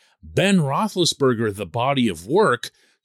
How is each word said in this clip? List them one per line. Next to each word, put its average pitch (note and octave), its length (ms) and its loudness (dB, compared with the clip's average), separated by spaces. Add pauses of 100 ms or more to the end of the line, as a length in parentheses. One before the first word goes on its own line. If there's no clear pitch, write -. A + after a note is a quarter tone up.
(220)
Ben D#3+ 360 2
Roethlisberger, C#3 960 0
the G2+ 120 -8
body B2 420 0
of E2+ 180 -6
work, D3+ 440 0 (340)